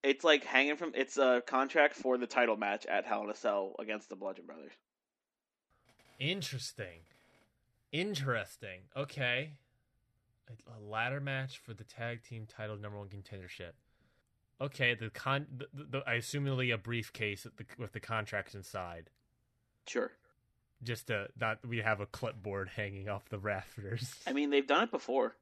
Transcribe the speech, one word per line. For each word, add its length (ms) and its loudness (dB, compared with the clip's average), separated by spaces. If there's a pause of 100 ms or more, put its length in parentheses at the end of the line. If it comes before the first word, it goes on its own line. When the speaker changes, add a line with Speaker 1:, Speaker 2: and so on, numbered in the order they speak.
Speaker 1:
It's, 220 4
like, 200 8
hanging 320 4
from, 180 -4
it's 220 0
a 300 8
contract 480 6
for 240 2
the 80 0
title 300 4
match 300 0
at 200 2
Hell 180 0
in 60 -4
a 40 -6
Cell 440 0
against 300 -6
the 80 -10
Bludgeon 300 -8
Brothers. 260 -16 (1500)
Speaker 2:
Interesting. 840 -4 (920)
Interesting. 880 -2 (160)
Okay. 560 -2 (960)
A, 40 -16 (200)
a 120 -16
ladder 360 -2
match 380 -4
for 160 -14
the 100 -14
tag 380 -8
team 240 -12
title 300 -8
number 220 -10
one 100 -10
contendership. 640 -12 (880)
Okay, 340 2
the 160 -4
con-, 360 0 (100)
the, 160 -8
the, 120 -12
the, 220 -4
I 100 2
assumedly 560 0
a 60 2
briefcase 680 -4
with 120 -14
the, 80 -14 (140)
with 140 -8
the 80 -6
contracts 540 -2
inside. 560 -8 (760)
Speaker 1:
Sure. 240 0 (680)
Speaker 2:
Just 260 -6
to, 200 -2 (120)
not, 260 2
we 120 0
have 220 2
a 60 -2
clipboard 640 -4
hanging 400 -6
off 200 -6
the 100 -6
rafters. 760 -4 (120)
Speaker 1:
I 60 0
mean, 180 2
they've 160 6
done 180 6
it 60 -2
before. 520 0